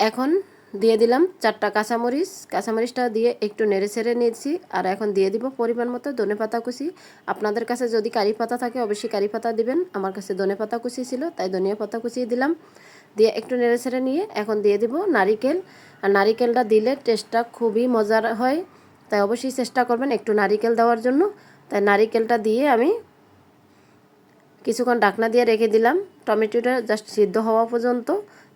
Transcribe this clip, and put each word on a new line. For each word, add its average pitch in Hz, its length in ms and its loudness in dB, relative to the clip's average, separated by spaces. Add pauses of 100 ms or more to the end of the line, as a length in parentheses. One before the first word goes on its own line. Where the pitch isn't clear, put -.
এখন 254 200 -2 (520)
দিয়ে 226 200 6
দিলাম 240 200 4 (220)
চারটা 208 320 0
কাঁচামরিচ। 240 560 -2 (220)
কাঁচামরিচটা 226 500 -2 (120)
দিয়ে 226 140 2 (180)
একটু 208 240 -4
নেড়ে 196 220 0
চেড়ে 233 260 -2
নিয়েছি। 240 320 -2 (260)
আর 180 60 0 (100)
এখন 214 140 -4 (100)
দিয়ে 190 160 2
দিব 226 100 -4 (160)
পরিমাণ 233 360 -2
মতো 247 120 -10 (120)
ধনেপাতা 220 460 -2
কুচি। 254 220 -8 (440)
আপনাদের 214 380 -4
কাছে 247 160 -4 (100)
যদি 220 220 -2
কারি 202 220 0
পাতা 233 240 -4
থাকে 240 220 -6
অবশ্যই 208 300 -4
কারি 202 180 0
পাতা 233 160 -4 (100)
দিবেন। 254 200 -2 (180)
আমার 190 200 -4
কাছে 202 140 -8 (100)
ধনেপাতা 202 420 -2
কুচি 247 260 -8
ছিল, 254 120 -6 (160)
তাই 185 180 -4
ধনিয়া 190 260 -2
পাতা 208 220 -6
কুচি 240 180 -6 (120)
দিলাম। 269 200 0 (640)
দিয়ে 214 220 6
একটু 240 220 -6
নেড়ে 240 220 4
চেড়ে 254 240 -4
নিয়ে 294 160 0 (180)
এখন 214 140 -2 (100)
দিয়ে 202 160 4
দিব 233 120 0 (240)
নারিকেল। 220 400 2 (460)
আর 196 140 2
নারিকেলটা 233 460 2 (100)
দিলে 220 180 4 (140)
টেস্টটা 226 340 0 (180)
খুবই 226 260 0 (120)
মজার 220 280 2 (160)
হয়, 262 180 0 (520)
তাই 208 180 0
অবশ্যই 247 320 -4
চেষ্টা 247 300 -2
করবেন 247 280 0
একটু - 140 -6 (100)
নারিকেল 214 380 2
দেওয়ার 233 260 4
জন্য। 269 160 2 (480)
তাই 202 200 -2
নারিকেলটা 220 460 2 (120)
দিয়ে 226 160 2 (120)
আমি 247 140 2 (1800)
কিছুক্ষণ 240 380 0
ঢাকনা 214 300 2
দিয়ে 240 180 4
রেখে 220 240 2
দিলাম 233 200 4 (320)
টমেটোটা 226 460 0 (160)
just 214 160 -4 (100)
সিদ্ধ 196 200 2 (120)
হওয়া 226 240 2
পর্যন্ত। 240 360 -2 (480)